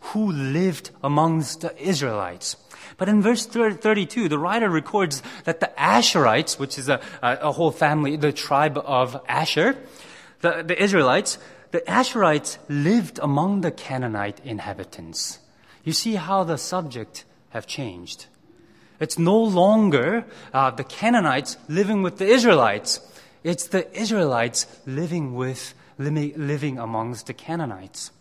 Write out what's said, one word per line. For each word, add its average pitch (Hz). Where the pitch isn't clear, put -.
who 214
lived 151
amongst 156
the -
Israelites. 110
But 185
in 208
verse 233
thir-, 226
thirty-two, 208
the 147
writer 196
records 160
that 165
the -
Asherites, 156
which 139
is 131
a, 131
a, 123
a 143
whole 156
family, 151
the 151
tribe 147
of 131
Asher, 160
the, 165
the 170
Israelites, 185
the 170
Asherites 185
lived 160
among 165
the 160
Canaanite 107
inhabitants. 98
You 160
see 226
how 185
the 165
subject 135
have -
changed. 92
It's -
no 170
longer, 202
uh, 131
the 127
Canaanites 175
living 196
with 180
the 190
Israelites. 185
It's 170
the -
Israelites 151
living 147
with, 127
li-, 147
living 143
amongst 113
the 131
Canaanites. 117